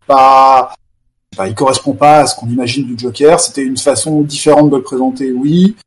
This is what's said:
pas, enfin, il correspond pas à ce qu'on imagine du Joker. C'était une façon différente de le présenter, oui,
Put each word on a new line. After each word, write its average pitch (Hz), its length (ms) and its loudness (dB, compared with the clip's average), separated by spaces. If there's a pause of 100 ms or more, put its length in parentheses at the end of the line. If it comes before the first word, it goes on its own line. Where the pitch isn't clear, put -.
pas, 135 680 4 (640)
enfin, 95 140 -8
il 110 60 -8
correspond 135 400 -2
pas 147 260 4
à 135 60 2
ce - 100 -6
qu'on 117 120 -12
imagine 123 380 -4
du 120 100 -10
Joker. 139 440 0
C'était - 240 -6
une 131 140 -6
façon 151 420 -2
différente 147 500 2
de 139 60 0
le 131 60 -4
présenter, 131 500 -4
oui, 165 440 0 (100)